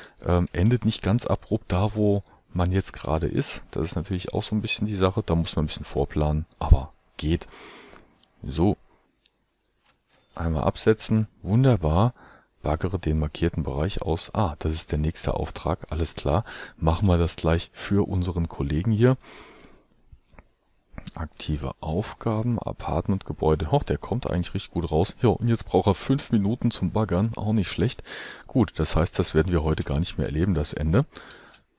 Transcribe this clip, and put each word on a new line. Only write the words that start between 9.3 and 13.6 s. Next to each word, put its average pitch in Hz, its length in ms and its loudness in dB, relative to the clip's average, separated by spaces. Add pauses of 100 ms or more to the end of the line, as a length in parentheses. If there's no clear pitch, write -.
Einmal 82 300 -2
absetzen. 110 640 2 (140)
Wunderbar. 104 720 4 (500)
Baggere 82 340 -2
den 78 220 0
markierten 78 440 -2